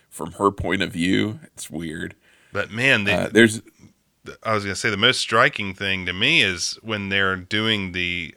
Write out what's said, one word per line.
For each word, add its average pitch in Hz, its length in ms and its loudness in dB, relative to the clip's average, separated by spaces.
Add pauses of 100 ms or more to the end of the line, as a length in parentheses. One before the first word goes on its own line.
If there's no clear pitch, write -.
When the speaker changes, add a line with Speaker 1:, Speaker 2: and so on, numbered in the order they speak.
Speaker 1:
from 82 240 -10
her 101 180 4
point 92 300 -2
of 82 100 -2
view. 101 520 0
It's - 260 -16
weird. 82 460 -10 (380)
Speaker 2:
But, 90 180 -4
man, 117 340 2
they 101 80 2
Speaker 1:
Uh, 92 180 0
there's 110 300 6 (840)
Speaker 2:
I 113 120 -2
was 101 80 -2
gonna 101 120 -4
say 120 140 -2
the 104 80 -2
most 120 220 4
striking 110 560 0
thing 95 320 -4
to 90 60 -2
me 135 280 2
is 95 400 0
when 104 280 -6
they're 98 260 2
doing 104 560 -2
the, 87 440 -4